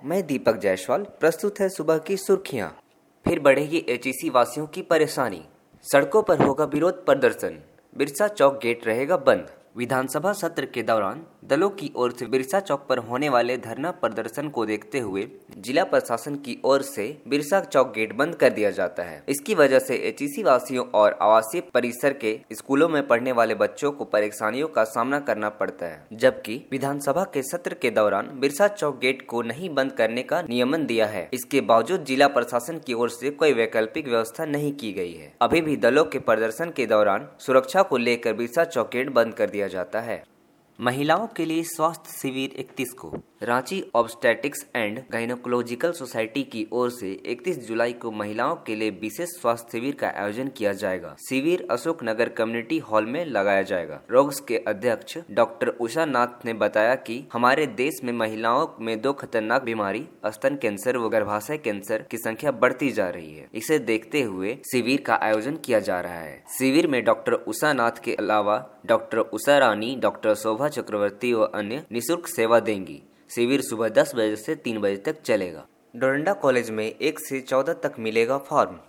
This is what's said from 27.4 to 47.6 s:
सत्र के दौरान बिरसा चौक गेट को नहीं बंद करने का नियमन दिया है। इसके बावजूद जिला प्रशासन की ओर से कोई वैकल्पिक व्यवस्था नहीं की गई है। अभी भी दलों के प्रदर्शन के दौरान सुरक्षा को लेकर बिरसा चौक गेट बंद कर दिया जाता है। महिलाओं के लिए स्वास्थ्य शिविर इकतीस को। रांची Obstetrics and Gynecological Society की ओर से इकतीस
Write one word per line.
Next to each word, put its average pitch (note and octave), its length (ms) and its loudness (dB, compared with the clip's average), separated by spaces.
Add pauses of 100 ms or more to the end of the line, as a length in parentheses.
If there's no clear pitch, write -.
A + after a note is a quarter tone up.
सत्र F3 320 -6
के B2 180 -2
दौरान G#2+ 480 2
बिरसा C#3+ 280 2
चौक D3 320 -2
गेट B2+ 260 -2
को A#2 160 -4
नहीं B2 280 -6
बंद C3+ 220 0
करने A#2 320 0
का D#3+ 180 -2
नियमन C3+ 440 0
दिया A2+ 200 2
है। G2+ 280 -6
इसके B2+ 280 0
बावजूद A#2 440 4
जिला C3+ 220 6
प्रशासन B2+ 520 0
की B2+ 140 -6
ओर A#2 160 0
से C3 200 -6
कोई C#3+ 240 2
वैकल्पिक A2+ 540 0
व्यवस्था A#2 380 -2
नहीं C#3+ 280 -2
की A2+ 200 -8
गई F2 200 -6
है। D#2 280 -18
अभी B2+ 200 4
भी D3+ 160 -2
दलों C3 280 4
के C#3 140 -6
प्रदर्शन A2+ 560 0
के B2 100 0
दौरान G#2+ 440 2 (100)
सुरक्षा C3 440 4
को D3 140 0
लेकर A#2 360 0
बिरसा A#2+ 320 0
चौक A#2+ 260 -2
गेट B2+ 180 -2
बंद A#2 240 2
कर G#2 160 0
दिया G2+ 180 -2
जाता F#2 340 -4
है। A2+ 220 -8 (560)
महिलाओं D3 480 2
के E3 180 -4
लिए D#3+ 180 -2
स्वास्थ्य D#3+ 480 -2
शिविर C3+ 480 -6
इकतीस - 340 -6
को। - 180 -14 (320)
रांची B2+ 360 0 (180)
Obstetrics A#2 640 0 (140)
and A2+ 220 -2 (140)
Gynecological B2 840 -2
Society B2 500 -4
की A2 280 -6
ओर B2 180 0
से G#2 220 -8 (140)
इकतीस E3 320 -4 (100)